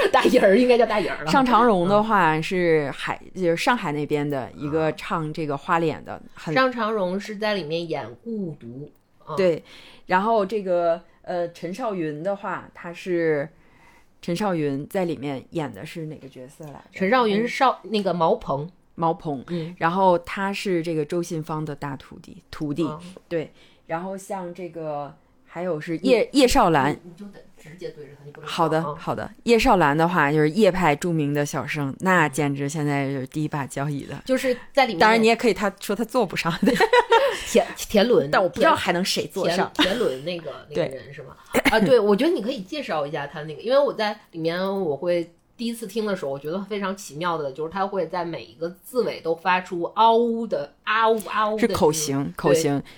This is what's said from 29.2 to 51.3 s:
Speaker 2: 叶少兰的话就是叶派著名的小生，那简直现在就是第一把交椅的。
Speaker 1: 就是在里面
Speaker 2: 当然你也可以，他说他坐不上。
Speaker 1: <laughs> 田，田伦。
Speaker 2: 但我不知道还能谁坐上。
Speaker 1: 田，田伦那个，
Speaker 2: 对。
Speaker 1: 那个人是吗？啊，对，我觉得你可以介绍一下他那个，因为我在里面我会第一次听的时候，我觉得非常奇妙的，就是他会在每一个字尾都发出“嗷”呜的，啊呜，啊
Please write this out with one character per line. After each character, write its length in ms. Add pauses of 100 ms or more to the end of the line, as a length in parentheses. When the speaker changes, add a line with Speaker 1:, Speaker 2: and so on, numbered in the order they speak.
Speaker 2:
叶 160
少 180
兰 180
的 140
话 240
就 60
是 100
叶 240
派 240
著 160
名 220
的 100
小 220
生， 340
那 260
简 280
直 140
现 180
在 260
就 80
是 60
第 180
一 40
把 180
交 240
椅 160
的。 80 (100)
Speaker 1:
就 100
是 220 (160)
在 140
里 80
面 40
Speaker 2:
当 120
然 120
你 40
也 100
可 100
以， 60
他 260
说 160
他 80
坐 220
不 100
上。 160 (460)
Speaker 1:
<laughs> 520
田， 180 (100)
田 320
伦。 220
Speaker 2:
但 120
我 60
不 120
知 40
道 100
还 180
能 120
谁 220
坐 240
上。 240
Speaker 1:
田， 140
田 100
伦 260
那 140
个， 340
Speaker 2:
对。 140
Speaker 1:
那 40
个 60
人 160
是 100
吗？ 140 (340)
啊， 100
对， 200
我 160
觉 100
得 60
你 80
可 100
以 120
介 200
绍 240
一 60
下 140
他 160
那 120
个， 60
因 100
为 80
我 140
在 260 (120)
里 80
面 200
我 380
会 360 (240)
第 80
一 80
次 140
听 180
的 100
时 100
候， 60
我 80
觉 120
得 140
非 140
常 180
奇 200
妙 220
的， 140
就 120
是 60
他 160
会 200
在 180
每 200
一 100
个 140 (140)
字 200
尾 180
都 140
发 260
出 240 (100)
“嗷” 220
呜 300
的， 280 (100)
啊 240
呜， 180
啊 220